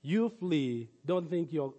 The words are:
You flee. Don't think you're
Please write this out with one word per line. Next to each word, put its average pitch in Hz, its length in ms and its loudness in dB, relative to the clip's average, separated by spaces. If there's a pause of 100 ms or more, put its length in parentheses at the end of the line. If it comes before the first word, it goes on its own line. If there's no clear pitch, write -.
You 214 280 2
flee. 139 600 0 (160)
Don't 175 240 0
think 165 220 -2
you're 139 280 -2